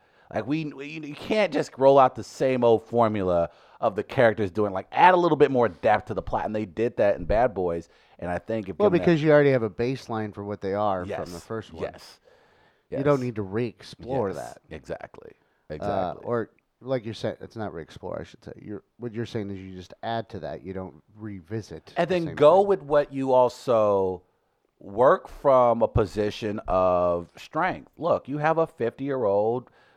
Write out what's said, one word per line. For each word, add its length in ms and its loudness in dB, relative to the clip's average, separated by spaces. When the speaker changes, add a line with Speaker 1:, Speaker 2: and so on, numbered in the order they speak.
Speaker 1:
Like, 140 -6
we, 200 -4
we, 200 -12
you, 160 -14
you 120 -14
can't 380 -2
just 240 -4
roll 220 8
out 160 6
the 100 -10
same 400 0
old 220 4
formula 640 2
of 160 0
the 60 -2
characters 480 2
doing, 220 -2
like, 200 -6
add 220 6
a 20 4
little 200 2
bit 140 4
more 180 2
depth 380 0
to 80 -8
the 80 -4
plot, 240 -4
and 100 -6
they 80 -4
did 320 -4
that 200 2
in 100 -8
Bad 280 2
Boys, 340 -4
and 120 -8
I 80 -4
think 300 -8
if 100 -8
Speaker 2:
Well, 100 4
Speaker 1:
given 120 2
that 60 -4
Speaker 2:
because 160 4
you 100 4
already 180 6
have 120 2
a 80 -2
baseline 640 -6
for 120 -12
what 160 -8
they 140 -4
are 280 0
from 80 -8
Speaker 1:
Yes. 220 -8
Speaker 2:
the 80 -12
first 320 -12
one. 100 -14
Speaker 1:
Yes. 360 -12
Speaker 2:
You 120 -6
don't 160 2
Speaker 1:
Yes. 60 -6
Speaker 2:
need 120 -6
to 60 -4
re-explore 880 -6
Speaker 1:
Yes. 80 -8
Speaker 2:
that. 200 -12
Speaker 1:
Exactly. 580 -14
Speaker 2:
Uh, 40 -10
Speaker 1:
Exactly. 500 -6
Speaker 2:
or, 260 -6
like 240 -6
you're 100 -8
saying, 260 -6
it's 160 -16
not 160 -8
re-explore, 480 -12
I 40 -12
should 200 -20
say. 160 -16
You're, 220 -14
what 160 -10
you're 120 -6
saying 240 -8
is 80 -10
you 160 -14
just 280 -16
add 280 -6
to 100 -12
that. 220 -10
You 100 -10
don't 300 -12
revisit 800 -12
Speaker 1:
And 120 0
Speaker 2:
the 60 -2
Speaker 1:
then 120 -2
Speaker 2:
same 100 -8
Speaker 1:
go 240 8
Speaker 2:
thing. 80 4
Speaker 1:
with 140 0
what 300 0
you 200 -2
also 880 2
work 480 2
from 540 2
a 60 4
position 800 -2
of 680 2
strength. 600 -6
Look, 320 -2
you 100 -6
have 200 0
a 80 2
fifty-year-old 1040 -2